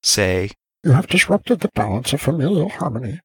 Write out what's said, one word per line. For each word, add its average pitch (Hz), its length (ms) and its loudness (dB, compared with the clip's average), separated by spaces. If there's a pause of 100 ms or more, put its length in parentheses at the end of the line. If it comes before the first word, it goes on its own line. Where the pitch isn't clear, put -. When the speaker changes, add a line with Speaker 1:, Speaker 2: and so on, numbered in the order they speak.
Speaker 1:
say, 92 460 0 (320)
Speaker 2:
"You 156 80 4
have 143 160 4
disrupted - 540 0
the 214 140 -2
balance 104 360 -2
of 143 80 -2
familial 165 480 0
harmony 123 580 -6